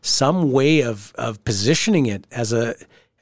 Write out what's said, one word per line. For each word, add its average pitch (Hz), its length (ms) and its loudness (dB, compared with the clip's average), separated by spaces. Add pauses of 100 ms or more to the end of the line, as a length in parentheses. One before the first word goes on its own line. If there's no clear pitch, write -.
some 156 500 0
way 143 300 4
of, 110 320 -6
of 117 300 -8
positioning 131 600 0
it 104 240 -6
as 117 220 -4
a, 117 220 -2 (480)